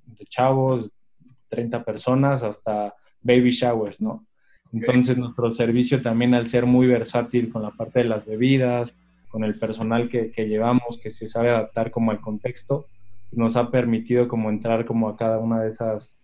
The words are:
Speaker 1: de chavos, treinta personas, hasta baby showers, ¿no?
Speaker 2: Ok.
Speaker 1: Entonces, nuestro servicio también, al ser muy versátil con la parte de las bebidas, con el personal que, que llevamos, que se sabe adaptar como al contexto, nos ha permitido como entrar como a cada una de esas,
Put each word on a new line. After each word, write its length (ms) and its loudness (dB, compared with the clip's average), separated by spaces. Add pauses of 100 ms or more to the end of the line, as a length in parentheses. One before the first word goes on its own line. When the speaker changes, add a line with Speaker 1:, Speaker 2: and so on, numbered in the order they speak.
Speaker 1:
de 200 -20
chavos, 680 0 (560)
treinta 360 -4
personas, 600 2
hasta 500 -4 (280)
baby 300 6
showers, 500 -2
¿no? 100 -2
Speaker 2:
Ok. 640 -18
Speaker 1:
Entonces, 440 2
nuestro 340 -2
servicio 500 2
también, 320 2
al 140 2
ser 180 2
muy 220 6
versátil 640 0
con 100 -6
la 100 -6
parte 280 -4
de 60 2
las 200 -2
bebidas, 720 0 (320)
con 140 -6
el 160 -2
personal 480 -2
que, 240 -2
que 160 -4
llevamos, 500 0
que 120 -10
se 180 -10
sabe 220 0
adaptar 420 0
como 200 0
al 100 -4
contexto, 640 -6 (480)
nos 240 2
ha 120 0
permitido 600 2
como 200 -2
entrar 360 0
como 240 0
a 80 -8
cada 220 0
una 220 0
de 60 0
esas, 560 -6